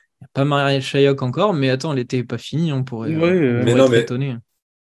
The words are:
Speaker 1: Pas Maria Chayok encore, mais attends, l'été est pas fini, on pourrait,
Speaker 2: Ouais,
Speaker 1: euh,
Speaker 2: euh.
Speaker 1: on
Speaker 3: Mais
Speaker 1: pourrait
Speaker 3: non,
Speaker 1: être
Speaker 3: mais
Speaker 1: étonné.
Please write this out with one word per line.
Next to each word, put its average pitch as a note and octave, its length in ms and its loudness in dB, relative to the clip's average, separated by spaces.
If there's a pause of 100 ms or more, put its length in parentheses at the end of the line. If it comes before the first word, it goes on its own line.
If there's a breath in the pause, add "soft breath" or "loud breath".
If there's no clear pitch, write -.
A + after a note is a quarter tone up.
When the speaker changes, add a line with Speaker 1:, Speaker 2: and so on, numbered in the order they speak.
(340)
Speaker 1:
Pas C#3 100 0
Maria C#3 360 2
Chayok C#3 420 2
encore, D#3+ 300 0
mais C3+ 160 0
attends, C3 240 -2
l'été B2+ 260 -4
est A#2+ 60 -4
pas A#2+ 140 -8
fini, D#3 340 -4
on C3 120 -2
pourrait, A#2+ 300 -6
Speaker 2:
Ouais, D#3+ 100 0
Speaker 1:
euh, D#3+ 340 2
Speaker 2:
euh. - 40 0
Speaker 1:
on - 20 0
Speaker 3:
Mais A#2+ 80 4
Speaker 1:
pourrait - 20 2
Speaker 3:
non, C3 120 6
Speaker 1:
être B2+ 40 2
Speaker 3:
mais A#2 100 4
Speaker 1:
étonné. B2 360 -4 (460)